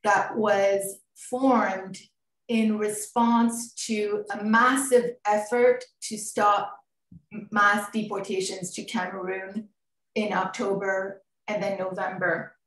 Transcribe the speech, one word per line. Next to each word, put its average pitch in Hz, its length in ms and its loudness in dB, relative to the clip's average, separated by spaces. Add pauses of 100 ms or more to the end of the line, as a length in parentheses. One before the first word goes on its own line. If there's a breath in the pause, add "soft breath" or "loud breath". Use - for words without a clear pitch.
that 196 320 2
was 196 640 2 (140)
formed 208 840 0 (480)
in 220 320 2
response 233 960 0 (120)
to 208 440 -2
a 208 140 -6
massive 240 720 4 (100)
effort 240 580 2 (200)
to 214 120 -8
stop 208 640 0 (720)
mass 208 400 2
deportations 190 840 -4
to 196 100 -10
Cameroon 190 840 -6 (460)
in 208 180 -2
October 196 920 -2 (260)
and 208 140 -2
then 196 140 -2
November. 185 800 -4 (120)